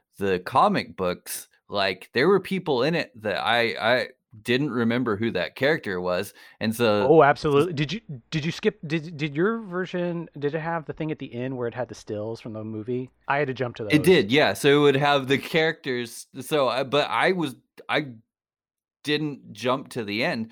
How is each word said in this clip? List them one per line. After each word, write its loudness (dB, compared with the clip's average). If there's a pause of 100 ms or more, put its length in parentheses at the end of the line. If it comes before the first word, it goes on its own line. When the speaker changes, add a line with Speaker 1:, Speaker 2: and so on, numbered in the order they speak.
(180)
Speaker 1:
the 0
comic 2
books, -6 (220)
like, -2
there 2
were 4
people -2
in 0
it -4 (100)
that -2
I, 2 (180)
I 2 (340)
didn't 0
remember 0
who 0
that -4
character 0
was, -4 (260)
and -2
so 4
Speaker 2:
Oh, 8
absolutely. 4
Did -2
you, -8 (280)
did -4
you -2
skip, -4
did, -6
did -6
your 0
version, -6
did -2
it -4
have -6
the -10
thing -6
at -8
the -12
end -6
where -4
it -6
had -6
the -14
stills -8
from -12
the -10
movie? -6 (180)
I 0
had 0
to -4
jump -4
to -8
Speaker 1:
It 4
Speaker 2:
those. 2
Speaker 1:
did, 6
yeah. 4
So 4
it 4
would 6
have 2
the 4
characters. -2 (140)
So, 0
I, 0
but 0
I 2
was, -4 (340)
I -2 (960)
didn't -4
jump -2
to -6
the -2
end, -4